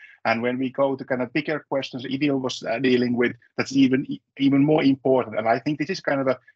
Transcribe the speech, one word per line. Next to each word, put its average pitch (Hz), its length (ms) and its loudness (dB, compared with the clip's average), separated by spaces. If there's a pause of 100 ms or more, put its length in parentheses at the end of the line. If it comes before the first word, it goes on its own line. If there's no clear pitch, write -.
(260)
And 113 160 2
when 123 160 -2
we 131 140 -4
go 139 240 0
to 131 100 -10
kind 127 160 -2
of 123 100 -6
bigger 151 380 -4
questions 135 360 -6
Idil 135 360 -2
was, 127 220 -8
uh, 113 160 -4
dealing 123 360 2
with, 117 200 0 (220)
that's 127 160 -4
even, 135 360 4
e-, - 120 -10 (180)
even 139 260 4
more 156 160 4
important. 131 560 2
And 110 100 -2
I 117 120 2
think 147 180 -4
this 156 140 -4
is 185 80 -6
kind 139 220 -2
of 131 60 -2
a 127 120 0 (160)